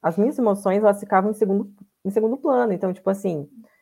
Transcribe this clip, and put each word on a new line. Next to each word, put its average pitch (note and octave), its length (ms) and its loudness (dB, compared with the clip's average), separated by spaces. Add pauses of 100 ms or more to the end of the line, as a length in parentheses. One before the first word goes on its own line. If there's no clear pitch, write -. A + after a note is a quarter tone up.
as E3 160 -2
minhas B3+ 200 0
emoções, G3+ 460 0
elas G3+ 160 4
ficavam G3+ 320 0
em - 20 -4
segundo, G3+ 380 0 (340)
em G3 60 -2
segundo A3 260 0
plano. B3 360 0
Então, F#3 200 -4
tipo F#3+ 160 -4
assim, F3+ 400 -4 (320)